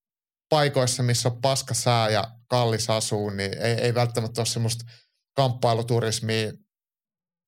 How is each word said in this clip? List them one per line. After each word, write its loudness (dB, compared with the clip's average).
paikoissa, 2
missä 0
on -4
paska 2
sää 2
ja 2
kallis 2
asuu, -2
niin -4
ei, 0
ei 0
välttämättä -2
ole -2
semmoista -2
kamppailuturismia 0